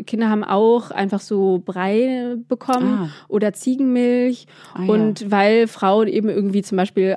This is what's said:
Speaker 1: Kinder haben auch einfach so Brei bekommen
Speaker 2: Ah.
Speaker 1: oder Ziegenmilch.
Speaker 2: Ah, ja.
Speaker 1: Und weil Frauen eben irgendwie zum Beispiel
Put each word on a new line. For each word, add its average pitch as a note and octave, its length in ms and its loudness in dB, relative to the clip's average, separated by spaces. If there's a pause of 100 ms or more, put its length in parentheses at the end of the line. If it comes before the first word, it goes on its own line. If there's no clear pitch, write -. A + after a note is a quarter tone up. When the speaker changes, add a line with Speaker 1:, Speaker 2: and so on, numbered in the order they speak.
Speaker 1:
Kinder A3 220 -2
haben G#3+ 140 0
auch A3 460 2
einfach G3 300 -2
so F#3+ 440 0
Brei A#3+ 720 -2 (100)
bekommen B3+ 460 -2 (100)
Speaker 2:
Ah. D#3 60 -6 (180)
Speaker 1:
oder G#3 260 -2
Ziegenmilch. B3 920 0 (260)
Speaker 2:
Ah, F3+ 120 -8
ja. G3+ 80 2
Speaker 1:
Und G#3+ 360 0
weil G#3+ 380 4
Frauen G#3 400 2
eben G#3+ 220 0
irgendwie G3 340 0
zum - 140 -6
Beispiel F#3+ 400 0